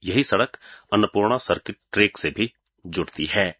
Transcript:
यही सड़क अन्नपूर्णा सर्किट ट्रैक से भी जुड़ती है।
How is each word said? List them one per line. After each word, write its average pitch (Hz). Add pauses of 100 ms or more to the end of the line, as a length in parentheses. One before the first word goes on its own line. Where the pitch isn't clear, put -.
यही 95
सड़क 110 (360)
अन्नपूर्णा 104
सर्किट - (160)
ट्रैक 104
से 78
भी 104 (340)
जुड़ती 82
है। 101 (140)